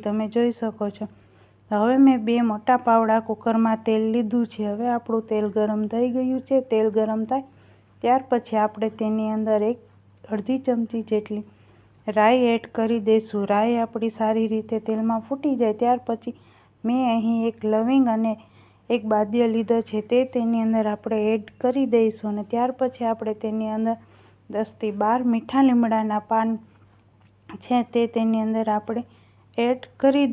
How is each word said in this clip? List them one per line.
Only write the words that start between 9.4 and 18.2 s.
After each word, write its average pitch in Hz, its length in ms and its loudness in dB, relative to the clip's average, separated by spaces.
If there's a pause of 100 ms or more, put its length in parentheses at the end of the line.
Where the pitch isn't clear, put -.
એક 247 80 -8 (560)
અડધી 254 300 -4
ચમચી 233 460 -2
જેટલી 214 320 -2 (640)
રાઈ 220 360 4 (100)
એડ 226 120 -4 (100)
કરી 226 320 0
દઈશું. 220 440 0
રાઈ 220 320 2
આપણી 226 340 -4
સારી 220 360 0
રીતે 220 240 -4 (100)
તેલમાં 220 400 -2
ફૂટી 277 340 -2
જાય 214 200 0
ત્યાર 240 260 2
પછી 233 280 -8 (480)
મેં 240 180 0 (120)
અહીં 226 260 0 (100)
એક 226 220 -8
લવિંગ 240 440 2
અને 220 180 -2 (560)